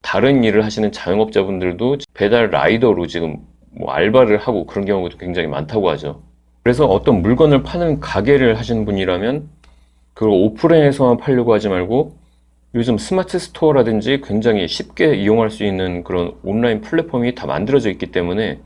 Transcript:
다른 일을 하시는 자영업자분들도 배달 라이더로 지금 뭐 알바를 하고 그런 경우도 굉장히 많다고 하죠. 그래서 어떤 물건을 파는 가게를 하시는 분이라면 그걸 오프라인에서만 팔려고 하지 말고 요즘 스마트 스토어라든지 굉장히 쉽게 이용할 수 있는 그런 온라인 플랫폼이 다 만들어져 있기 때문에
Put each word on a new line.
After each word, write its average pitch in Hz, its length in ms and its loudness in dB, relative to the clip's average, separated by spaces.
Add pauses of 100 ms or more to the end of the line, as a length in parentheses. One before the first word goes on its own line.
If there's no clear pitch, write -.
다른 127 440 2
일을 107 180 4
하시는 107 260 -2
자영업자분들도 98 1080 -2 (160)
배달 107 360 2
라이더로 87 580 2
지금 82 320 -6 (300)
뭐 - 220 -10
알바를 107 460 4
하고 104 280 -4
그런 101 200 -6
경우도 92 320 -4
굉장히 87 320 -4
많다고 78 400 -2
하죠. 73 340 -6 (400)
그래서 123 220 2
어떤 101 360 2
물건을 127 420 4
파는 170 360 -4
가게를 120 580 2
하시는 110 280 -4
분이라면 101 640 -2 (640)
그걸 110 180 0
오프라인에서만 135 840 4
팔려고 120 360 0
하지 104 140 0
말고 101 460 -2 (640)
요즘 117 220 0
스마트 185 400 -4
스토어라든지 131 840 0
굉장히 107 460 0
쉽게 - 460 -2
이용할 107 360 2
수 107 140 -6
있는 92 400 -4
그런 87 380 -4
온라인 113 360 -2
플랫폼이 123 560 -4
다 95 100 -12
만들어져 107 440 0
있기 90 240 -6
때문에 90 520 -4